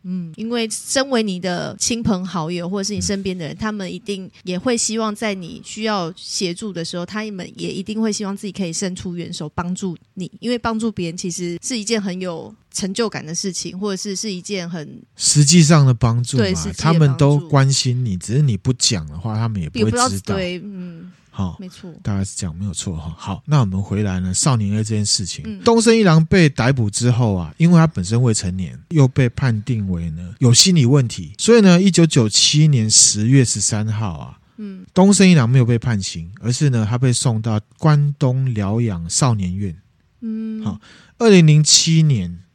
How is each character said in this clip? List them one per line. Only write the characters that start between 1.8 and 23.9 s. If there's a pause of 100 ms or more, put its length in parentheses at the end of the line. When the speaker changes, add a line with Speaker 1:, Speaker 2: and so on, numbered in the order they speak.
Speaker 1:
朋
好
友
或
者
是
你
身
边
的
人，
Speaker 2:
嗯。
Speaker 1:
他
们
一
定 (140)
也
会
希
望
在
你
需
要
协
助
的
时
候，
他
们 (100)
也
一
定
会
希
望
自
己
可
以
伸
出
援
手
帮
助 (160)
你，
因
为
帮
助
别
人
其
实
是
一
件
很
有 (180)
成
就
感
的
事
情，
或
者
是，
是
一
件
很 (140)
Speaker 2:
实
际
上
的
帮
助
嘛，
Speaker 1:
对，
实
际
的
帮
助。
Speaker 2:
他
们
都 (120)
关
心
你，
只
是
你
不
讲
的
话，
他
们
也
不
会
知
道。
Speaker 1:
也
不
知
道，
对，
嗯。 (180)
Speaker 2:
好，
Speaker 1:
没
错。 (140)
Speaker 2:
大
概
是
这
样，
没
有
错
哈。
好，
那
我
们
回